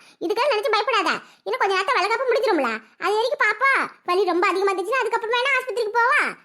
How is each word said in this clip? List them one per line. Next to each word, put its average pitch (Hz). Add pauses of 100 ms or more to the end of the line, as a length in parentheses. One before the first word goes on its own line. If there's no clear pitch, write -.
(240)
இதுக்கெல்லாம் 453
நினைச்சு 427
பயப்படாத, 415 (340)
இன்னும் 392
கொஞ்ச 392
நேரத்தை 392
வளர்க்காப்ப 427
முடிஞ்சிரும்ல. 427 (340)
அது 381
வரைக்கும் 508
பாப்பா, 427 (380)
வலி 359
ரொம்ப 359
அதிகமா 392
இருந்துச்சுன்னா 392
அதுக்கப்புறமா 466
வேணா 539
ஆஸ்பத்திரிக்கு 466
போவா, 523 (240)